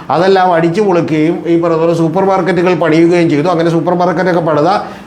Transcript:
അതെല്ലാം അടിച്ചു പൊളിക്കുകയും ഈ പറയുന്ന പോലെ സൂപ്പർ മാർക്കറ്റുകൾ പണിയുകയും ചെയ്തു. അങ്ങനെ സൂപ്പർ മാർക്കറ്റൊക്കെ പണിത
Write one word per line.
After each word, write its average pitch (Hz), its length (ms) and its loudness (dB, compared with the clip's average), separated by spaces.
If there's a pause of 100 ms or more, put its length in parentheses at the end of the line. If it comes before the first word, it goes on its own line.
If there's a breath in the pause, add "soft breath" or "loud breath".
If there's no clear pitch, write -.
അതെല്ലാം 185 440 2
അടിച്ചു 165 280 0
പൊളിക്കുകയും 170 640 -2
ഈ 170 140 2
പറയുന്ന 165 160 0
പോലെ 170 160 0
സൂപ്പർ 165 320 0
മാർക്കറ്റുകൾ 185 480 0
പണിയുകയും 165 560 2
ചെയ്തു. 147 180 0
അങ്ങനെ 170 220 0
സൂപ്പർ 165 240 0
മാർക്കറ്റൊക്കെ 180 480 0
പണിത 156 280 0 (380 loud breath)